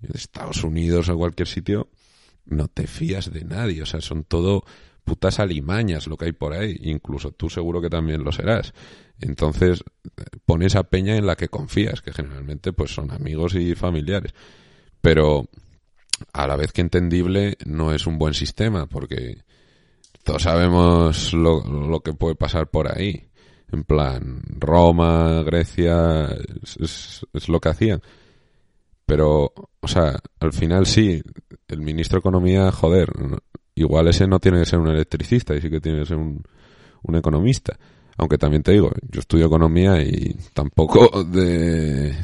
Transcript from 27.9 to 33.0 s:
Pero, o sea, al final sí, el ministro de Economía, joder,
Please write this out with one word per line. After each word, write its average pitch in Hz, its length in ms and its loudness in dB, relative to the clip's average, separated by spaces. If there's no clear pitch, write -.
Pero, 76 480 2
o - 60 -8
sea, 78 320 0
al 76 120 0
final 87 340 2
sí, 95 360 2
el 78 120 -8
ministro 78 360 -2
de 90 40 2
Economía, 92 520 2
joder, 85 360 2